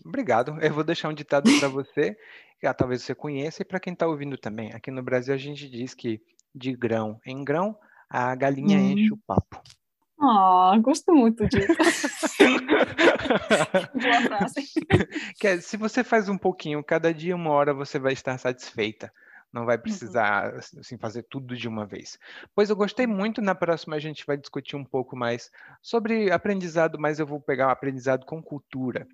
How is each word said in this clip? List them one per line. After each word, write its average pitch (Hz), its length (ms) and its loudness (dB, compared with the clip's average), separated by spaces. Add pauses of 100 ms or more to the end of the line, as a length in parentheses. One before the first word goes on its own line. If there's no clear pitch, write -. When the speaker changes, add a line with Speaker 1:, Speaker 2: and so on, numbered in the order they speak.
Speaker 1:
obrigado. 151 560 -2
Eu 151 120 2
vou 151 100 -2
deixar 160 260 -4
um 156 40 -6
ditado 147 400 2
pra 139 160 2
você, 143 480 -4 (420)
que, - 80 -2
ah, 127 60 2
talvez 123 300 -2
você 131 120 -8
conheça, 147 460 -8
e - 40 -12
pra 185 140 -8
quem 180 160 -8
tá 170 120 0
ouvindo 143 300 -6
também. 110 360 -10
Aqui 117 180 -14
no 131 120 -8
Brasil, 127 300 -2
a 135 40 -2
gente 143 320 -12
diz 123 240 -10
que 110 280 -8 (340)
de 127 200 -6
grão 110 500 -4
em 135 180 -10
grão, 175 340 -2 (320)
a 123 260 -2
galinha 139 440 2
Speaker 2:
Hum. - 20 4
Speaker 1:
enche 208 320 2
o 214 140 -10
papo. - 340 -2 (580)
Speaker 2:
Ah, 190 640 6
gosto 302 320 2
muito 226 340 6
disso. - 300 2 (640)
Speaker 1:
<laughs> 254 1500 2
Speaker 2:
Boa 240 300 2
frase. 214 380 -2 (800)
Speaker 1:
Que 214 80 2
é, 175 140 2
se - 160 -10
você 220 260 -2
faz 220 260 2
um 196 80 -2
pouquinho, 151 460 -2
cada 165 300 0
dia, 165 220 -4
uma 165 160 -2
hora, 143 220 4
você 139 260 -6
vai 131 140 0
estar 127 240 -6
satisfeita. 117 760 -6 (420)
Não 117 120 -6
vai 117 200 2
Speaker 2:
Uhum. 120 360 -6
Speaker 1:
precisar, 104 340 0
assim, - 420 -16
fazer 113 260 -10
tudo 123 320 -12
de 117 120 -8
uma 107 180 -8
vez. 92 320 -16 (360)
Pois 202 160 2
eu 214 60 0
gostei 202 300 -2
Speaker 2:
Uhum. 220 100 -2
Speaker 1:
muito. 214 260 -4
Na 190 140 0
próxima, 165 400 -2
a 151 40 -4
gente 151 260 -10
vai 143 120 -2
discutir - 380 -12
um 139 80 -10
pouco 127 320 -6
mais 120 340 -4 (320)
sobre 220 500 0
aprendizado, 170 680 0
mas 151 200 -2
eu 156 80 -2
vou 147 120 -8
pegar 135 280 0
o 131 40 4
aprendizado 131 540 -2
com 160 180 -10
cultura, 131 720 -8